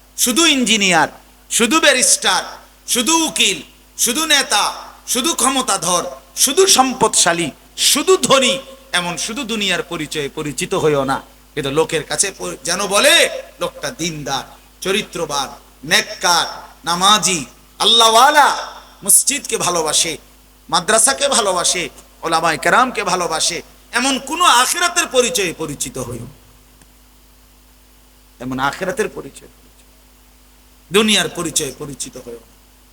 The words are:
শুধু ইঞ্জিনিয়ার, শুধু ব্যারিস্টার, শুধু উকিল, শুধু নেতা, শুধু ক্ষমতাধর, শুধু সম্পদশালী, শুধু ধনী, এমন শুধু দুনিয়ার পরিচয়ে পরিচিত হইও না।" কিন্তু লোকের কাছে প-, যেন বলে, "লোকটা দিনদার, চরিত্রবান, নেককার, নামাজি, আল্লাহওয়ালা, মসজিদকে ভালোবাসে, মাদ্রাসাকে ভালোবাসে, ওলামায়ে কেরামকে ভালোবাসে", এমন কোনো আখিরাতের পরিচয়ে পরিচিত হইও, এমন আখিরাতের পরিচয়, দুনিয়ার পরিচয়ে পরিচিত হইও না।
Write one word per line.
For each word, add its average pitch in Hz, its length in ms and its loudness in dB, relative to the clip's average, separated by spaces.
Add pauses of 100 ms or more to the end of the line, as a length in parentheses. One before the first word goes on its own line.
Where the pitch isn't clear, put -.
(180)
শুধু 285 280 2
ইঞ্জিনিয়ার, 202 640 4 (420)
শুধু 240 300 2
ব্যারিস্টার, 240 640 2 (440)
শুধু 311 400 0
উকিল, 202 340 0 (360)
শুধু 240 280 -2
নেতা, 240 640 0 (200)
শুধু 254 260 -2
ক্ষমতাধর, 196 720 -2 (300)
শুধু 370 320 4
সম্পদশালী, 220 840 2 (260)
শুধু 302 400 2
ধনী, 269 420 2 (320)
এমন 175 260 -2
শুধু 226 260 -8
দুনিয়ার 196 400 -2
পরিচয়ে 156 460 -6
পরিচিত 151 440 -6
হইও 147 300 2
না।" 131 180 -2 (320)
কিন্তু 139 180 -4
লোকের 156 320 0
কাছে 151 280 -2
প-, 180 320 -10
যেন 185 240 -2
বলে, 254 560 2 (160)
"লোকটা 170 320 -8
দিনদার, 143 640 -8 (240)
চরিত্রবান, 165 680 -4 (340)
নেককার, 175 920 -2 (100)
নামাজি, 180 600 2 (340)
আল্লাহওয়ালা, 233 1000 4 (260)
মসজিদকে 202 520 0
ভালোবাসে, 165 600 -2 (520)
মাদ্রাসাকে 220 580 2
ভালোবাসে, 185 600 0 (320)
ওলামায়ে 165 360 0
কেরামকে 214 460 2
ভালোবাসে", 170 580 -2 (300)
এমন 254 280 0
কোনো 339 240 -4
আখিরাতের 339 640 2
পরিচয়ে 214 460 0
পরিচিত 143 440 -8
হইও, 123 300 -10 (2000)
এমন 127 200 -8
আখিরাতের 185 500 -2
পরিচয়, 139 380 -16 (1500)
দুনিয়ার 202 360 2
পরিচয়ে 160 480 -6
পরিচিত 139 400 -12
হইও 120 180 -14
না। - 180 -20 (400)